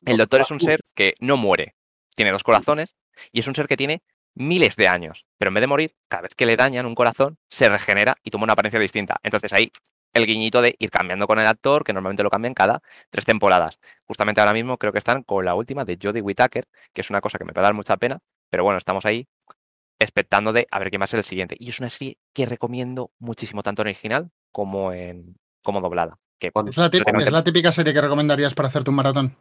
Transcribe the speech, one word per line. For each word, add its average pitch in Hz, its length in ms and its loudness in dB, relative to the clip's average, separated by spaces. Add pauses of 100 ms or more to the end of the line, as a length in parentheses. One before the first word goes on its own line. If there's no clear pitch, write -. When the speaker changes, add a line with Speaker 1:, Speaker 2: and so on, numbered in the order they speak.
Speaker 1:
El 120 100 2
Speaker 2:
Doctor 113 240 6
Speaker 1:
Doctor - 0 -
es 135 100 2
un 151 60 -6
Speaker 2:
Who. - 80 0
Speaker 1:
ser 156 160 2 (140)
que 98 260 2
no 135 160 2
muere. 92 400 0 (400)
Tiene 104 160 2
dos 98 100 -2
corazones 147 540 2 (340)
y 120 100 -2
es 110 60 -4
un 135 80 -6
ser 147 140 -2
que 139 80 2
tiene 147 260 -4 (320)
miles 156 420 0
de 98 120 4
años. 87 380 -2 (120)
Pero 98 120 2
en 92 40 -6
vez 104 60 2
de 123 60 2
morir, 143 280 0 (140)
cada 87 140 -6
vez 92 120 -14
que 127 120 0
le 113 100 4
dañan 123 300 2
un 117 80 -8
corazón, 123 440 0 (120)
se 123 180 4
regenera 101 560 2
y 107 60 -12
toma 107 140 -4
una 110 100 4
apariencia 107 260 0
distinta. 101 420 -4
Entonces 104 300 -4
ahí 107 180 2 (440)
el 117 120 4
guiñito 110 360 2
de 123 160 4
ir 107 120 -4
cambiando 92 360 -2
con 107 120 2
el 110 80 4
actor, 139 380 2
que 110 80 -6
normalmente 98 300 -4
lo 101 80 2
cambian 120 240 -4
cada 98 260 0 (300)
tres - 160 -6
temporadas. 92 520 2 (280)
Justamente 107 340 -2
ahora 104 140 4
mismo 120 240 -4
creo 104 140 -2
que 101 60 -2
están 123 240 -2
con 95 220 -4
la 90 100 0
última 127 300 -6
de 90 180 -6
Jodie 107 200 -4
Whittaker, 123 420 0 (280)
que 95 100 -10
es - 80 -10
una 101 100 -2
cosa - 180 -6
que - 60 -10
me 85 80 -14
va - 80 -2
a 92 40 2
dar 104 100 4
mucha 104 220 -2
pena, 123 220 -4 (320)
pero 90 140 0
bueno, 98 140 2
estamos 92 280 -4
ahí 113 220 -2 (720)
expectando 104 520 0
de 117 200 2
a 98 80 -4
ver 95 100 -6
qué 98 80 -6
más 98 160 -4
es 113 40 0
el 101 60 -2
siguiente. 92 340 -8
Y 120 100 -16
es 123 100 -12
una 127 100 -8
serie 135 300 -14 (160)
que 131 120 -2
recomiendo 123 720 -8
muchísimo, 110 420 -10
tanto 101 200 -6
en 104 60 -2
original 123 420 -6 (220)
como 95 400 -4
en, 87 440 -14 (260)
como 101 180 -4
doblada. 85 380 -4 (200)
Que - 120 -6
Speaker 2:
¿Cuándo? 104 200 -2
Speaker 3:
Es - 60 -8
la 170 140 4
tip-, 180 80 2
Speaker 1:
lo 185 60 2
tengo - 160 2
Speaker 3:
es - 60 0
Speaker 1:
que 110 40 4
Speaker 3:
la 156 140 2
típica 170 280 2
serie 151 220 0
que 147 60 4
recomendarías 143 540 0
para 139 140 -2
hacerte 139 220 -2
un 139 60 2
maratón. 135 440 0